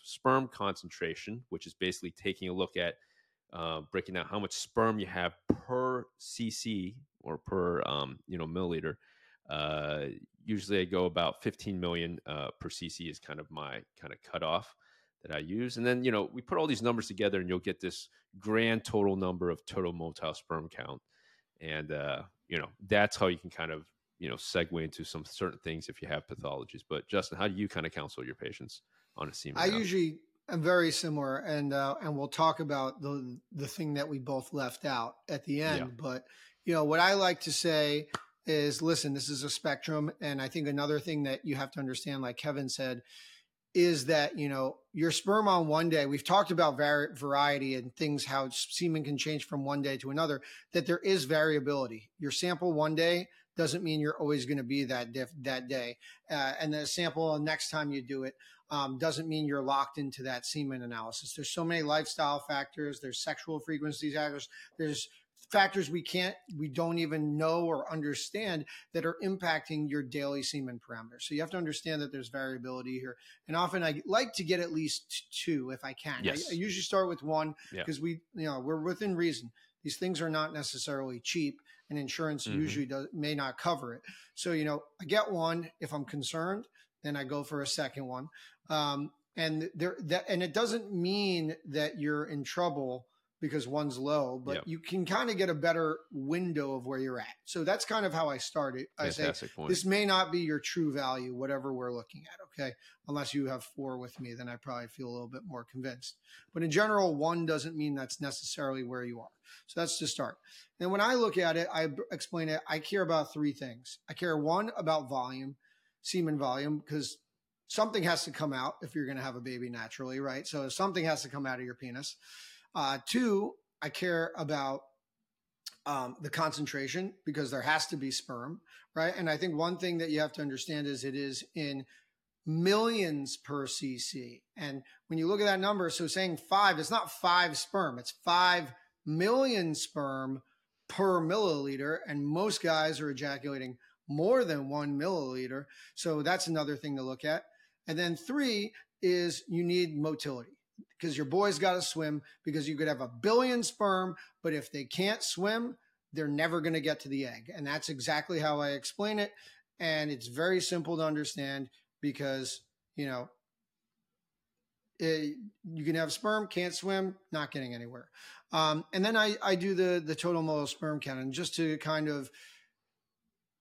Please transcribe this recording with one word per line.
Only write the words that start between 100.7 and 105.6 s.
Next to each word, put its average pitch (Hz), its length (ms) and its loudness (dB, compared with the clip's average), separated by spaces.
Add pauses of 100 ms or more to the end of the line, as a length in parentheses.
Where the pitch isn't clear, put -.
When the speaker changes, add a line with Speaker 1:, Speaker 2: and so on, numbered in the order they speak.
Speaker 2:
value, 131 420 -2
whatever 135 380 -2
we're 123 180 -4
looking 120 340 -10
at, - 200 -20
okay? 131 280 -8 (360)
Unless 143 240 -2
you 139 140 0
have 131 180 -4
four 135 320 -8
with 127 240 -12
me, 120 120 -10
then 123 140 -10
I 120 80 -8
probably 120 320 -10
feel 123 220 -10
a - 20 -8
little 120 160 -8
bit 131 160 -12
more 123 220 -10